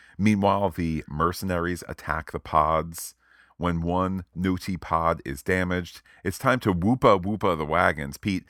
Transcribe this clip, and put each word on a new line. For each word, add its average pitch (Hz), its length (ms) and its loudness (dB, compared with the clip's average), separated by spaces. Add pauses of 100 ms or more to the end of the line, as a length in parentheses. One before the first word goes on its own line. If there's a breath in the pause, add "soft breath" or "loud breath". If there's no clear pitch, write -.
(180 soft breath)
Meanwhile, 98 540 4
the 80 360 -2
mercenaries 87 800 -2
attack - 440 -6
the 80 80 -8
pods. 80 760 0 (440 soft breath)
When 85 260 0
one 92 500 0
Noti 92 420 -2
pod 82 480 0
is 69 200 -10
damaged, 90 580 -2 (220 soft breath)
it's 101 160 -4
time 127 220 2
to 101 120 2
whoopa 101 480 4
whoopa 98 340 0
the 78 80 -2
wagons. 76 540 0
Pete, 98 320 -4